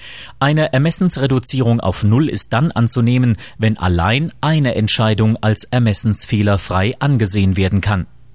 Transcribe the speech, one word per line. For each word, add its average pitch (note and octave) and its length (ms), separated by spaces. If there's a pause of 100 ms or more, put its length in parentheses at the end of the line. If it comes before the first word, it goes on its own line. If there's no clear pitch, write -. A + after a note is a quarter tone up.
(400)
Eine D3+ 320
Ermessensreduzierung C3 1080
auf - 240
Null A#2+ 260
ist - 240
dann C3+ 200
anzunehmen, A#2+ 640 (200)
wenn A2 220
allein F#2 600
eine D3 340
Entscheidung A2 640
als G#2+ 280
ermessensfehlerfrei G#2 1300
angesehen G#2 580
werden G2 240
kann. F#2+ 280 (260)